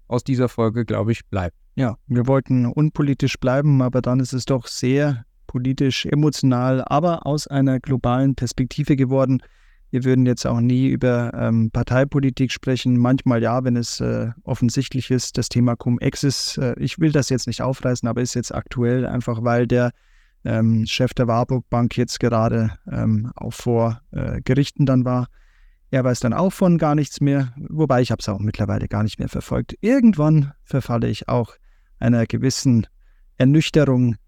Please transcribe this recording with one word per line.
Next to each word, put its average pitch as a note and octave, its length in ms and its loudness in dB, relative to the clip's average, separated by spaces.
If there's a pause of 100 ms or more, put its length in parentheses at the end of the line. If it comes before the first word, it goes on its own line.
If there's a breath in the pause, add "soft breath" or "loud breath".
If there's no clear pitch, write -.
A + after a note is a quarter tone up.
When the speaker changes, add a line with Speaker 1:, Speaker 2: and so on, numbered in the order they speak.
Speaker 1:
aus A#2+ 160 -4
dieser B2+ 240 0
Folge, A#2 380 -2
glaube G#2+ 260 -2
ich, - 140 -4
bleibt. F#2 320 -6 (180)
Speaker 2:
Ja, A#2+ 220 -2 (100)
wir B2 180 0
wollten C3 400 2
unpolitisch C#3+ 720 0
bleiben, C3+ 440 2
aber B2+ 200 0
dann B2+ 200 0
ist B2+ 120 -4
es B2+ 120 -4
doch C3 220 -2
sehr C3+ 580 -2 (200)
politisch, C3 600 -2
emotional, C3 800 2
aber E3 400 0
aus D3 220 -4
einer C3+ 320 2
globalen C3 560 0
Perspektive C3+ 600 -2
geworden. C3 460 2 (500 soft breath)
Wir B2 120 -2
würden B2+ 240 4
jetzt B2 180 0
auch A#2+ 140 0
nie B2+ 280 2
über, B2 460 0
ähm, A2+ 380 0
Parteipolitik C3+ 800 0
sprechen. B2+ 460 0
Manchmal B2 440 2
ja, A#2+ 220 0
wenn B2+ 120 0
es, A#2 240 -6
äh, A#2 300 -4 (140)
offensichtlich B2+ 680 -2
ist, - 300 -2
das A2+ 100 -4
Thema A#2+ 260 2
Cum-Ex - 480 -2
ist. - 360 -2
Äh, B2+ 180 -2
ich - 220 -6
will D#3+ 120 2
das C#3+ 180 2
jetzt B2+ 180 -2
nicht A#2+ 160 -6
aufreißen, B2+ 440 -4
aber A2+ 140 -2
ist B2+ 140 -4
jetzt A#2+ 180 -6
aktuell, B2 540 -2
einfach A#2 360 -4
weil A#2+ 220 2
der, B2 260 0 (540)
ähm, A2+ 400 2
Chef - 300 -2
der B2 120 0
Warburg A#2+ 440 -2
Bank A#2+ 260 0
jetzt A#2+ 220 -2
gerade, A#2 580 0 (140)
ähm, A2 440 -2
auch A#2 180 -10
vor, A#2 480 -2 (100)
äh, - 320 -6
Gerichten C#3 420 0
dann C3 200 4
war. B2 220 -2 (600)
Er C3 140 0
weiß B2 160 0
dann A#2 140 0
auch F#3 180 0
von F3 260 4
gar D#3 160 2
nichts D3+ 260 -2
mehr, C#3 380 2
wobei C#3 440 0
ich B2 100 0
hab's - 180 -4
auch G2 100 -4
mittlerweile G#2 480 -2
gar G#2+ 140 -2
nicht A2 160 -2
mehr - 100 -4
verfolgt. - 540 -6
Irgendwann D#3 720 4 (100)
verfalle A#2+ 440 -2
ich A2+ 200 -6
auch A#2+ 280 -2 (420)
einer A#2+ 300 2
gewissen A#2+ 580 2 (520)
Ernüchterung, C3 800 4 (100)